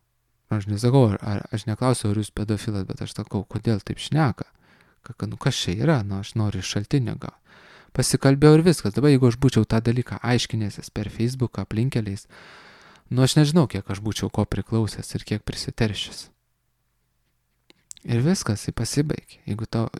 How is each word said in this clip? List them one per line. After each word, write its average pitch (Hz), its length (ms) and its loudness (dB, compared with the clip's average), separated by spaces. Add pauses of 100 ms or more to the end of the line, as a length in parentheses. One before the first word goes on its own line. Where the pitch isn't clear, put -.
(500)
aš 104 220 -4
nesakau, 120 400 4
ar, 98 100 0
ar, 104 300 -4
aš 104 160 -6
neklausiu, 113 440 0
ar 107 80 0
jūs 104 120 -6
pedofilas, 104 560 -4
bet - 140 -10
aš - 160 -10
sakau, 107 260 -6
"Kodėl 107 400 -2
taip - 160 -8
šneka? 139 480 0 (560)
Ka-, - 100 -16
ka-, 104 140 -8
nu, 110 80 -10
kas - 200 -2
čia - 200 -4
yra?" 127 280 2
Nu, 98 160 -4
aš - 160 -10
noriu 104 280 -2
iš - 120 -8
šaltinio 104 440 -2
gal. - 160 -14 (560)
Pasikalbėjau 139 680 6
ir 165 40 4
viskas. 151 300 2
Dabar 143 160 4
jeigu 131 180 6
aš 117 80 2
būčiau 123 300 4
tą 113 160 2
dalyką 120 400 -2
aiškinęsis 113 720 -2
per 101 160 -6
Facebooką, 117 560 -4
aplinkeliais, 107 640 -2 (800)
nu, 123 140 2
aš - 120 4
nežinau, 151 320 6
kiek 98 220 -6
aš 98 100 -8
būčiau 104 300 -4
ko 104 160 0
priklausęs 107 680 -4
ir - 100 -8
kiek 104 180 -4
prisiteršęs. - 880 -6 (1800)
Ir 120 180 0
viskas, 143 400 0
tai - 80 -4
pasibaigė. - 760 -4
Jeigu 107 200 -4
to, 113 240 -2 (100)